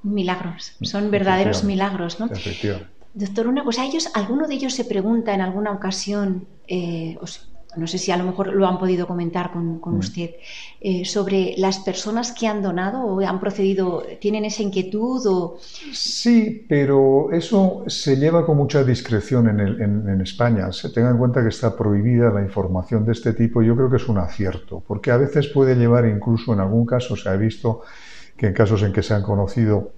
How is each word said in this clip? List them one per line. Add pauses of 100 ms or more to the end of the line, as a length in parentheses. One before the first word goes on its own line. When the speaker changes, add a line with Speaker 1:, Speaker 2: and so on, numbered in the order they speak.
Speaker 1:
Milagros,
son
Speaker 2:
Efectivamente.
Speaker 1:
verdaderos
milagros,
¿no?
Speaker 2:
Efectivamente. (260)
Speaker 1:
Doctor,
una
cosa,
ellos,
¿alguno
de
ellos
se
pregunta
en
alguna
ocasión, (220)
eh,
o
se, (360)
no
sé
si
a
lo
mejor
lo
han
podido
comentar
con,
con
Speaker 2:
Mm.
Speaker 1:
usted, (500)
eh,
sobre
las
personas
que
han
donado
o
han
procedido, (160)
tienen
esa
inquietud
o? (340)
Speaker 2:
Sí,
pero
eso
se
lleva
con
mucha
discreción
en
el,
en,
en
España.
Se
tenga
en
cuenta
que
está
prohibida
la
información
de
este
tipo.
Yo
creo
que
es
un
acierto,
porque
a
veces
puede
llevar,
incluso
en
algún
caso
se
ha
visto (560)
que
en
casos
en
que
se
han
conocido